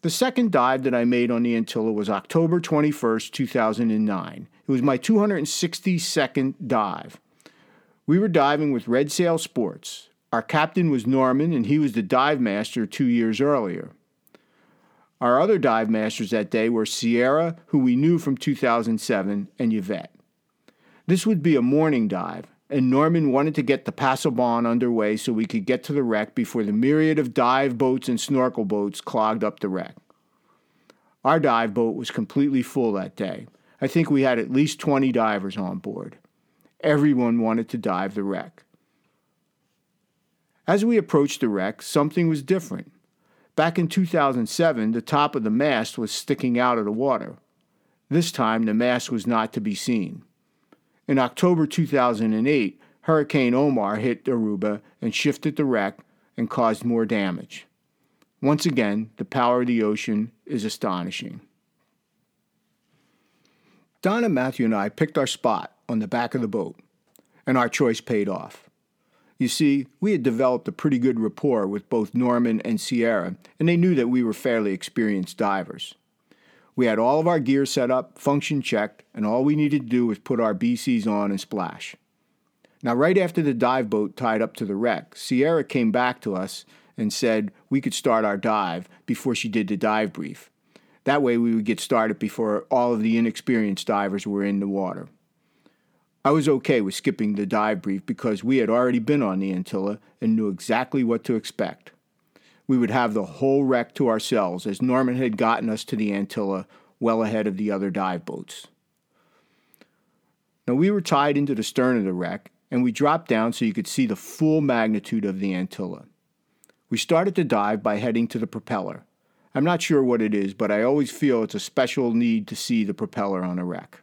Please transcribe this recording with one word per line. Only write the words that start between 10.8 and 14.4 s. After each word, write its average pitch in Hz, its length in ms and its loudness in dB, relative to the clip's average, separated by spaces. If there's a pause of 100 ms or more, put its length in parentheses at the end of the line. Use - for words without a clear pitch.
was 123 160 0
Norman, 131 480 2
and 113 140 0
he 143 100 4
was 143 160 0
the 113 80 0
dive 131 400 2
master 107 460 -2
two - 180 -2
years 117 340 2
earlier. 120 520 0 (1300)